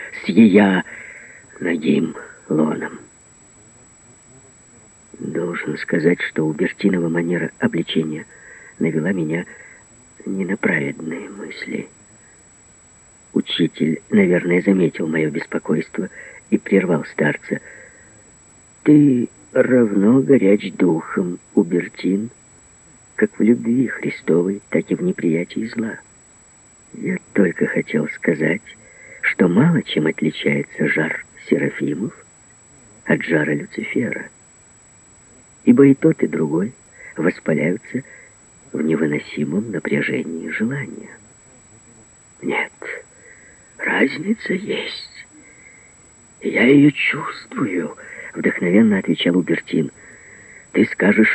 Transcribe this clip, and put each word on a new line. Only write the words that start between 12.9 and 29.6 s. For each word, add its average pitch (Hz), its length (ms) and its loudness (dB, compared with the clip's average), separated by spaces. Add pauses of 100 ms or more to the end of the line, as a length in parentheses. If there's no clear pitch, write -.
Учитель, - 760 -2
наверное, 87 540 2
заметил 90 460 0
моё 78 220 -2
беспокойство - 800 -4 (420)
и 107 60 2
прервал 87 480 2
старца. - 560 -4 (1300)
«Ты 143 400 6 (240)
равно 120 720 6
горяч 101 500 4
духом, 87 640 0 (160)
Убертин, 110 760 0 (840)
как - 220 0
в - 40 0
любви 120 460 2
Христовой, - 840 -2
так 82 200 -2
и 95 40 -2
в - 80 -4
неприятии 90 640 -2
зла. 113 320 -8 (960)
Я - 240 -6 (160)
только 185 320 2
хотел - 420 -2
сказать, 160 540 -2 (580)
что - 260 0
мало 127 360 4